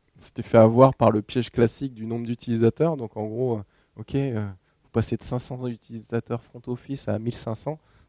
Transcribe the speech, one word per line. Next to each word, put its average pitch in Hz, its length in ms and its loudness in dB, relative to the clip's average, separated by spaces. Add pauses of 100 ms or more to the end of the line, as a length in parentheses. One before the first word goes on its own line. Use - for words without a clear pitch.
(180)
s'était - 260 -14
fait - 140 2
avoir 117 360 6
par 117 160 2
le 107 120 0
piège 117 280 -4
classique 123 440 4
du 110 120 -12
nombre 117 220 -8
d'utilisateurs. 120 720 2
Donc, 117 180 -10
en 107 100 -6
gros, 113 340 -2
euh, 101 40 -12 (320)
ok, - 200 -8
euh, 127 300 -2 (380)
vous - 80 -20
passez 113 240 0
de - 80 -6
cinq 123 160 -4
cents 127 260 -10
utilisateurs 117 760 -8
front - 240 -20
office 127 400 -10
à 107 100 -2
mille 113 200 -6
cinq 110 180 -8
cents. 156 240 -10 (300)